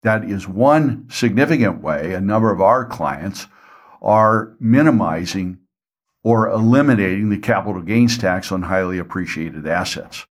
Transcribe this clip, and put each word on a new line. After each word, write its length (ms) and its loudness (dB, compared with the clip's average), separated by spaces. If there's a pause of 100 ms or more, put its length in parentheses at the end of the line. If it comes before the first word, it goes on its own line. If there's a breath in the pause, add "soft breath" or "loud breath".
That 220 0
is 240 -8
one 640 0
significant 720 0
way 320 -4
a 60 -6
number 300 2
of 100 -2
our 240 4
clients 640 -8 (540 soft breath)
are 580 2
minimizing 1000 0 (680)
or 240 4
eliminating 800 2
the 100 -2
capital 440 -2
gains 340 2
tax 340 -2
on 120 -4
highly 360 -2
appreciated 680 -8
assets. 640 -6